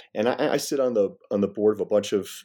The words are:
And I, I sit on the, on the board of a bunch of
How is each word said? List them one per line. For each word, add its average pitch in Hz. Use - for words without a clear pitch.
And 107
I, 151
I -
sit 147
on 127
the, 98
on 101
the 98
board 104
of 95
a 87
bunch 104
of 98